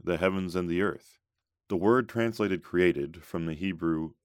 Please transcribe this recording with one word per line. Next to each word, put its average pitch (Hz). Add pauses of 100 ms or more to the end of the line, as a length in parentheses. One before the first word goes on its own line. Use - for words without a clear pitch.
the 87
heavens 92
and 90
the 87
earth." - (480)
The 98
word 110
translated 110
created 87
from 82
the 80
Hebrew 80